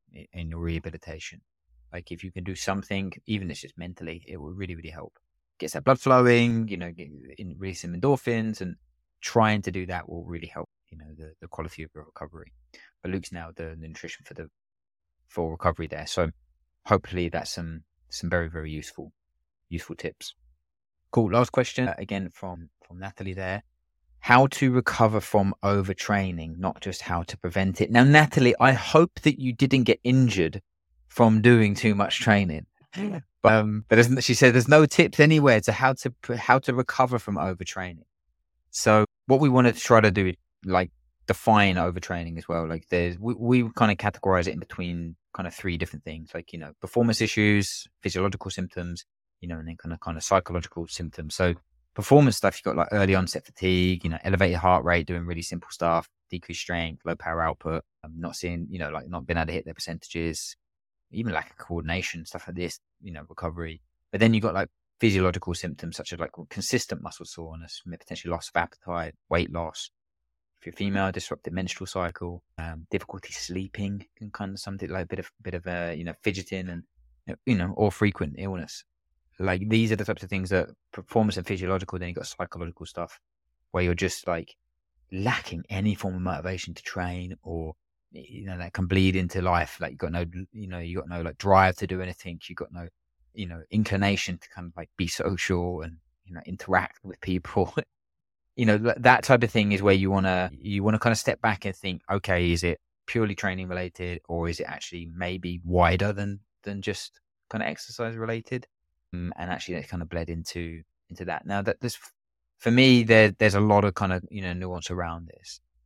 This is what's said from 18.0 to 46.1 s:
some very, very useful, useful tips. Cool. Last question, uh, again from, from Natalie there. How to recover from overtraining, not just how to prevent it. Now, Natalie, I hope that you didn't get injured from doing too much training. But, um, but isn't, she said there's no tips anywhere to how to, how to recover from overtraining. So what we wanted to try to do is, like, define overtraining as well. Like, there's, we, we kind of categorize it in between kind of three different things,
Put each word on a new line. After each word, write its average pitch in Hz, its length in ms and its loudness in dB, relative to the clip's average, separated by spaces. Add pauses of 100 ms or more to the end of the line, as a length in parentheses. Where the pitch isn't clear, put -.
some - 220 -8
very, 85 200 0
very 78 220 -10
useful, 76 400 -12 (560)
useful 82 260 -8
tips. - 400 -12 (800)
Cool. 110 180 4
Last 117 220 2
question, 127 340 0
uh, 98 120 -2
again 98 320 -6
from, 87 400 -14 (140)
from 90 140 -20
Natalie 95 360 -10
there. 95 280 -6 (580)
How 127 260 8
to 139 240 2
recover 113 500 2
from 98 320 2 (120)
overtraining, 95 920 -2
not 92 240 -4
just - 220 -8
how 85 220 -2
to - 120 -10
prevent 95 440 -2
it. - 100 0
Now, 120 140 6
Natalie, 143 560 6
I 127 100 8
hope 160 520 4
that 143 180 2
you 127 120 0
didn't 131 300 4
get 113 220 4
injured 104 580 4 (460)
from 110 340 6
doing 110 320 8
too 104 220 2
much 101 240 -2
training. 98 460 2 (760)
But, 107 100 8
um, 107 360 2
but 110 100 8
isn't, 123 240 6
she 123 120 2
said 123 200 8
there's 120 140 4
no 151 180 10
tips - 320 4
anywhere 147 440 8
to 113 100 2
how 131 220 2
to, 127 200 -6 (220)
how 123 240 4
to 131 120 0
recover 123 460 2
from 104 160 -6
overtraining. 90 720 -6 (640)
So 107 360 6 (200)
what 135 140 6
we 151 80 6
wanted 123 260 6
to - 60 -12
try 113 200 8
to 107 120 8
do 95 160 2
is, 87 80 -4 (280)
like, 92 280 0 (340)
define 101 480 4
overtraining 87 640 -4
as - 80 -12
well. 82 220 -4
Like, 82 220 -8
there's, 87 280 0
we, 113 160 -4
we 120 380 2
kind 110 180 4
of 98 80 0
categorize 95 480 0
it - 60 -2
in 82 80 -10
between 85 560 -8 (180)
kind 90 140 -8
of - 60 -12
three 87 220 -6
different 80 280 -8
things, 80 280 -14